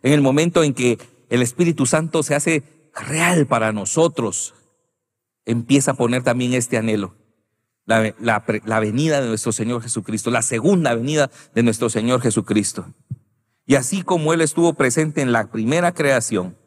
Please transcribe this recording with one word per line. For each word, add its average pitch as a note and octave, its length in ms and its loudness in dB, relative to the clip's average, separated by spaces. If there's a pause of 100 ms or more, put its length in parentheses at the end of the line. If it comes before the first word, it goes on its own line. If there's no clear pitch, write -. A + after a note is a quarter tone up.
en C3+ 120 2
el D3 80 4
momento D#3+ 420 4
en C#3+ 100 2
que B2 240 0 (320)
el A#2+ 120 2
Espíritu D3+ 440 0
Santo D#3+ 380 0
se D3 120 0
hace D3+ 280 0 (300)
real D#3+ 520 0
para A2 260 0
nosotros, A#2 800 -2 (920)
empieza A#2 460 2
a C3 40 -2
poner B2 280 0
también B2 300 0
este B2 240 0
anhelo, A2 380 -2 (720)
la, A2 340 2
la A2 260 0
pre-, G#2+ 200 -2
la A2 140 0
venida C#3 420 0
de B2 60 -2
nuestro A2+ 240 -4
Señor A#2 300 -4
Jesucristo, A2 500 -6
la A#2 100 0
segunda C#3 540 0
venida C#3 360 0 (220)
de A#2 100 2
nuestro A2+ 260 0
Señor A#2+ 320 0
Jesucristo. G#2 720 -2 (720)
Y C#3 100 4
así F#3+ 260 -2
como E3 320 0
Él E3 80 2
estuvo E3 320 2
presente D3+ 480 0
en B2+ 100 0
la A2+ 200 -2
primera D#3+ 420 0
creación A#2 720 -2